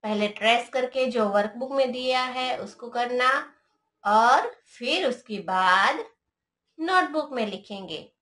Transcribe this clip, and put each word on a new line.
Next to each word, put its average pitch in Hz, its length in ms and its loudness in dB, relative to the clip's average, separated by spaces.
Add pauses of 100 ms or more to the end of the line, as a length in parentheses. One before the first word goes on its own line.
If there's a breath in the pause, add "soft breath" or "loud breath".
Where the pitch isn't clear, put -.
पहले 214 260 -2
ट्रेस 226 400 2
करके 254 420 -2
जो 220 180 0
वर्कबुक 214 420 -2
में 269 200 0
दिया 254 320 -2
है 254 340 -4
उसको 214 320 -14
करना 247 400 0 (760)
और 233 480 4 (260)
फिर 294 300 -2
उसके 226 320 -6
बाद 185 680 2 (760)
नोटबुक 311 520 0
में 233 160 -2
लिखेंगे। 190 540 -12 (200)